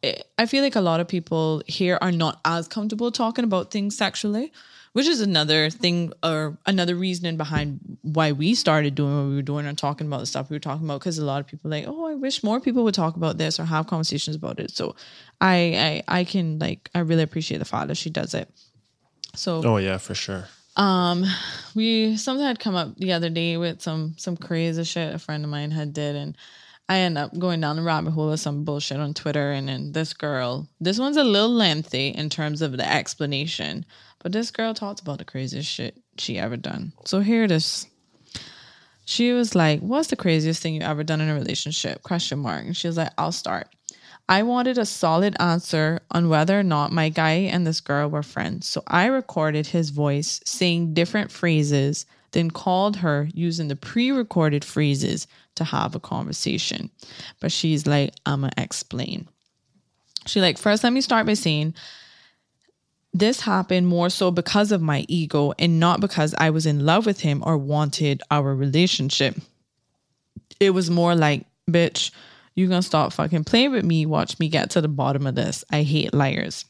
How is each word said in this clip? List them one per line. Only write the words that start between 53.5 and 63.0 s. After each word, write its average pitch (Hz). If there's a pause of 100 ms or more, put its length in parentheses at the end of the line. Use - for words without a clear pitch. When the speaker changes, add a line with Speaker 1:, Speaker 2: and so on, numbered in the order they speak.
Speaker 1:
the 139
pre-recorded 214
phrases 143 (260)
to -
have -
a -
conversation." - (480)
But 165
she's 156
like, 147 (120)
"I'ma 135
explain." - (1000)
She -
like, 175
"First, 214
let 240
me 262
start 226
by 214
saying 156 (1400)